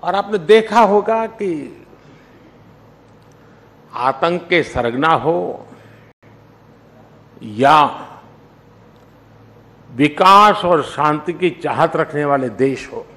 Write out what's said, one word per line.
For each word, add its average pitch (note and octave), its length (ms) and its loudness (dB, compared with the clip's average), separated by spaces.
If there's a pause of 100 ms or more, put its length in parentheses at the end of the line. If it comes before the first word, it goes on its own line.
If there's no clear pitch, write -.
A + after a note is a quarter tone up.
और F3 120 -2
आपने G3+ 220 -4
देखा G#3+ 420 2
होगा G#3+ 460 2
कि F#3 600 -10 (2000)
आतंक D#3+ 540 -4
के E3+ 140 0
सरगना B2 440 -4
हो E3 600 -4 (1800)
या C3+ 640 2 (1900)
विकास F#3 760 4
और E3+ 180 2
शांति D3+ 500 -4
की F3 160 -2
चाहत D3+ 460 -2
रखने D3 300 -4
वाले C3+ 240 0
देश B2+ 440 -4
हो A#2 240 -14